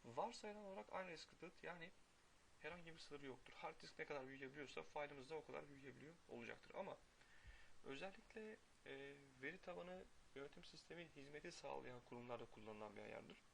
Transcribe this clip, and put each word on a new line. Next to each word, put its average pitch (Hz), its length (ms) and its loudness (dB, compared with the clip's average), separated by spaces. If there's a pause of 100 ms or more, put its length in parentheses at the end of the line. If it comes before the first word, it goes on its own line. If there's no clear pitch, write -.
Varsayılan 208 600 4
olarak 196 280 -2
unrestricted 180 580 0 (120)
yani 170 280 0 (680)
herhangi 165 340 0
bir 160 60 -4
sınırı 143 260 0
yoktur. 127 280 -2
Hard - 280 2
disk - 180 -4
ne 156 60 6
kadar 135 220 4
büyüyebiliyorsa 135 560 2
file'ımız 143 460 4
da 160 60 4
o 147 100 4
kadar 143 240 2
büyüyebiliyor 135 440 -4 (140)
olacaktır. 113 480 0
Ama - 220 4 (840)
özellikle, 196 760 0 (280)
e, 139 300 0 (260)
veri 165 200 2
tabanı 180 440 0 (300)
yönetim 143 280 -2
sistemi - 420 -4
hizmeti 147 460 -2
sağlayan 131 480 2
kurumlarda 120 460 2
kullanılan 107 500 0
bir 104 60 0
ayardır. - 360 -2 (160)